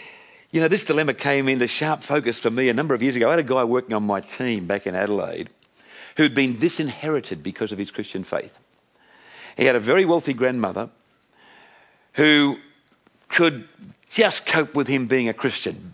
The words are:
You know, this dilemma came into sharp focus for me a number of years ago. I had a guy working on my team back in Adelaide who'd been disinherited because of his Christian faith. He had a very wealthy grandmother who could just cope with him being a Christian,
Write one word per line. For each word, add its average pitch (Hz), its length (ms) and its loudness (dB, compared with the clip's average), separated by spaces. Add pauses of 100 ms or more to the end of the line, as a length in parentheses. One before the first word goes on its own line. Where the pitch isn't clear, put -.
(520)
You 160 100 2
know, 160 60 4
this 202 160 2
dilemma 151 300 0
came 139 360 0
into 127 180 2
sharp 151 360 -4
focus 139 360 -2
for 127 100 0
me 127 200 2
a 117 40 2
number 143 200 0
of 113 100 0
years 131 120 0
ago. 117 120 2
I 135 40 4
had 170 80 4
a 160 40 0
guy 131 200 0
working 120 300 0
on 107 100 -2
my 101 180 0
team 117 440 -4
back 95 220 -4
in 92 80 -4
Adelaide 95 540 -2 (640)
who'd 147 180 2
been 127 240 0
disinherited 143 840 -4
because 101 280 -6
of 101 60 -8
his 101 140 -6
Christian 101 320 -8
faith. - 340 -8 (960)
He 120 100 2
had 131 100 6
a 120 40 4
very 147 260 4
wealthy 165 280 2
grandmother 113 560 -2 (1200)
who 147 440 4 (680)
could 147 400 0 (420)
just - 360 2
cope - 280 0
with 143 140 0
him 131 180 0
being 120 240 0
a 110 40 -4
Christian, 90 600 -6